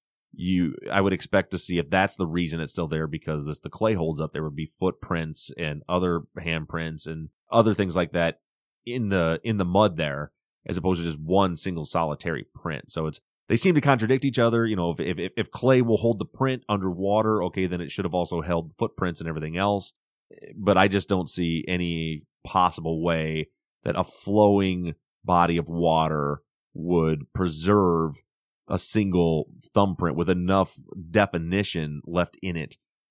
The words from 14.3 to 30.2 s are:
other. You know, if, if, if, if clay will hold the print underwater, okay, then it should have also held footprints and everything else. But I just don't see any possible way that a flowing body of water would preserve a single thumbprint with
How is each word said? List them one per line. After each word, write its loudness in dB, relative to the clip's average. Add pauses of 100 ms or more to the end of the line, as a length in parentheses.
other. 4
You 0
know, 0
if, -2
if, -4
if, -6
if -4
clay 4
will 2
hold 2
the -4
print -4
underwater, 0
okay, -2
then -4
it -10
should -4
have -4
also -2
held -4
footprints -4
and -8
everything -6
else. -2 (640)
But 4
I 8
just 0
don't 0
see -2
any -4 (200)
possible 0
way -2 (340)
that -2
a 0
flowing 2 (280)
body 4
of -2
water 0 (320)
would 0
preserve 2 (520)
a -2
single 2 (300)
thumbprint 2
with 2